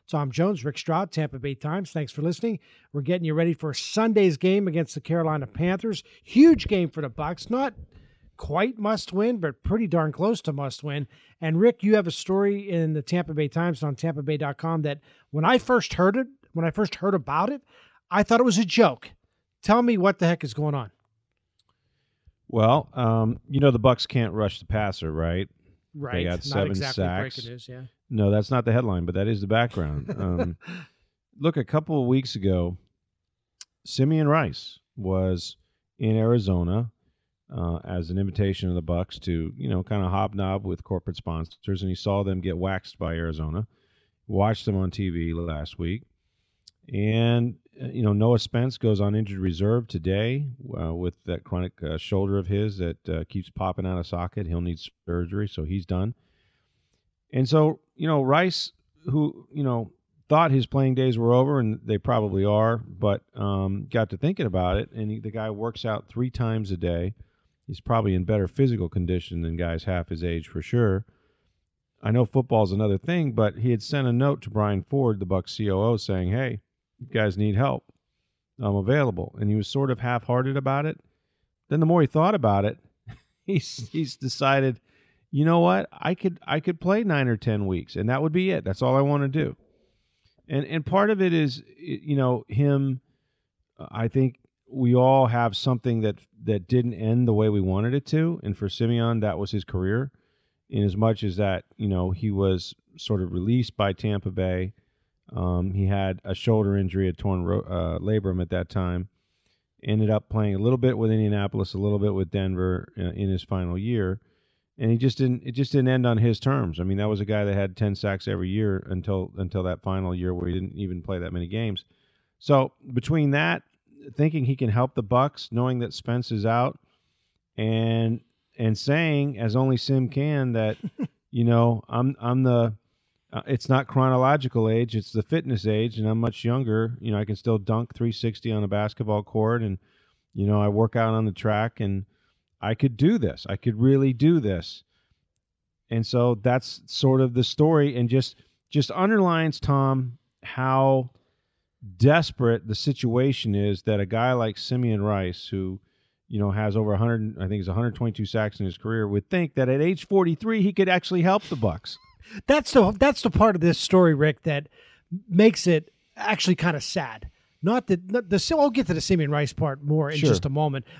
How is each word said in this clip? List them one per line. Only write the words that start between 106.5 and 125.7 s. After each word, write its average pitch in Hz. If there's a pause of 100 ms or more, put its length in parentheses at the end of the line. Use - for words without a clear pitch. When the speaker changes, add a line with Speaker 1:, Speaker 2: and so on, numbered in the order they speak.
Speaker 2:
injury, 95
a 87
torn 92
ro-, 92
uh, 85
labrum 95
at 85
that 90
time. 90 (760)
Ended 107
up 107
playing 104
a 95
little 120
bit 123
with 110
Indianapolis, 104
a 95
little 104
bit 101
with 95
Denver, 92
uh, 90
in 98
his 92
final 90
year, 104 (600)
and 113
he 117
just 131
didn't, 127
it 131
just 127
didn't 131
end 127
on 113
his 113
terms. 107
I 87
mean, 98
that 104
was 104
a 104
guy 104
that 101
had 98
ten 104
sacks 98
every 92
year 101
until, 92
until 92
that 90
final 95
year 90
where 90
he 87
didn't 92
even 90
play 95
that 87
many 87
games. 107 (540)
So 139 (200)
between 143
that, 165 (540)
thinking 151
he 131
can 123
help 123
the 123
Bucks, 123
knowing 123